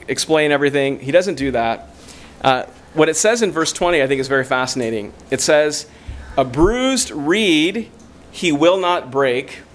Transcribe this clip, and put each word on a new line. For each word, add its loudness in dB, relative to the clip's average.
explain 0
everything. 0
He -6
doesn't 2
do -4
that. -2
Uh, 2
what 4
it -2
says 2
in 0
verse -2
twenty, 0
I 2
think, 0
is -4
very 0
fascinating. -4
It -2
says, 2
"A 2
bruised 0
reed 0
he -2
will 4
not -2
break -2